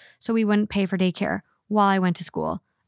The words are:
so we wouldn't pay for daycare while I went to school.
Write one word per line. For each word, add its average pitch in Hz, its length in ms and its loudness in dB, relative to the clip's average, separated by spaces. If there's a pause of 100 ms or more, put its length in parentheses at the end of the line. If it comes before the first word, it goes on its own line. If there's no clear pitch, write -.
(200)
so - 120 -4
we 226 120 2
wouldn't 208 260 2
pay 202 160 0
for 190 100 -2
daycare 185 440 0 (260)
while 208 220 2
I 196 100 4
went 180 180 2
to 175 80 -4
school. 160 380 -6 (260)